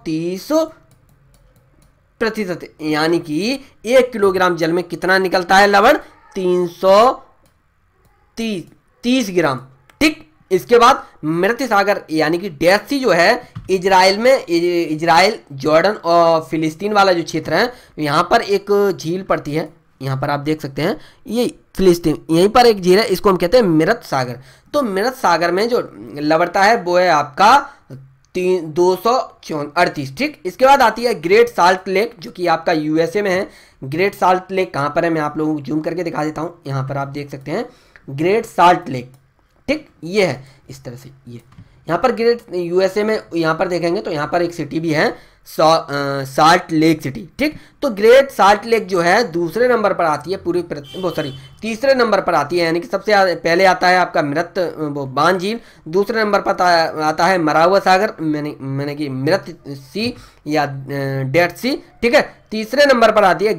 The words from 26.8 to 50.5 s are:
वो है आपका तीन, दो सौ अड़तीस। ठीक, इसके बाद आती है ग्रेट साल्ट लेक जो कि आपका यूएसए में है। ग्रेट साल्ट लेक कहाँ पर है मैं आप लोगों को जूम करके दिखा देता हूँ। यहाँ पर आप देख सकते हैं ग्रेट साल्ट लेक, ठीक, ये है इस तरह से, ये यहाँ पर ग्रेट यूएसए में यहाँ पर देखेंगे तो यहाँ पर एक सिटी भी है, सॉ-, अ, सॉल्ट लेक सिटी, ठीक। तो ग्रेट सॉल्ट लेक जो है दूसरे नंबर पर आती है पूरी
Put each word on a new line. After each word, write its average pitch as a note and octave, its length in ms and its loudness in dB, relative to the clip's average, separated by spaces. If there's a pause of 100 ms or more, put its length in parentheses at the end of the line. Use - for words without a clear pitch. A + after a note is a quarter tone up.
वो F3 140 0
है F3+ 120 4
आपका E3+ 480 4 (800)
तीन, F3+ 380 -2
दो F3+ 240 2
सौ A3+ 140 0 (680)
अड़तीस। E3+ 400 -2
ठीक, D4 280 -6
इसके F#3 200 -2
बाद C4+ 160 6
आती A#3 220 0
है A#3+ 180 0
ग्रेट G#3+ 280 4
साल्ट F#3 380 0
लेक F#3+ 320 -2
जो - 120 -18
कि F3 180 -6
आपका E3 240 -2
यूएसए D#3+ 480 -2
में G3 100 -2
है। G3 160 -2 (380)
ग्रेट F3 300 -2
साल्ट F#3 360 0
लेक F#3 220 -4
कहाँ C#3+ 160 -4
पर E3 160 -2
है E3 60 0
मैं D#3+ 100 -2
आप D3 160 -6
लोगों D#3 160 -2
को D3 80 -6
जूम D#3 200 -6
करके E3 220 -6
दिखा D#3 200 -6
देता D#3 180 -8
हूँ। E3+ 260 -12
यहाँ C3+ 220 -6
पर C#3 80 -6
आप C#3 120 -6
देख C#3 220 -12
सकते C#3+ 200 -14
हैं A3+ 140 -4 (460)
ग्रेट F3+ 360 -2
साल्ट F3 420 2
लेक, - 220 -10 (560)
ठीक, D4+ 200 -4 (160)
ये F#3 220 0
है C3 180 -4 (260)
इस - 140 -20
तरह B2 120 -16
से, C3 160 -20 (160)
ये A#2+ 140 -18 (480)
यहाँ E3 100 0
पर B3+ 120 0
ग्रेट A3+ 300 0 (120)
यूएसए F3+ 500 0
में G#3+ 180 -2 (140)
यहाँ D#3+ 200 0
पर F#3 120 -2
देखेंगे F3 340 -2
तो G#3 100 -6
यहाँ D3+ 200 -4
पर F3 100 0
एक E3+ 120 -4
सिटी D#3 260 -8
भी D#3+ 140 -2
है, - 380 -2 (140)
सॉ-, D#3+ 340 2
अ, C#3 440 -6
सॉल्ट E3 480 2
लेक D#3+ 300 2
सिटी, C#3 280 -12 (100)
ठीक। D4+ 160 -2 (260)
तो C#4+ 80 -2
ग्रेट A#3 420 4
सॉल्ट G#3 340 2
लेक A3+ 220 -2
जो F3+ 140 -2
है F#3 300 0
दूसरे F3 360 -2
नंबर G#3+ 260 0
पर F3 100 -2
आती D3+ 280 -2
है F#3+ 60 -6
पूरी F3 240 -4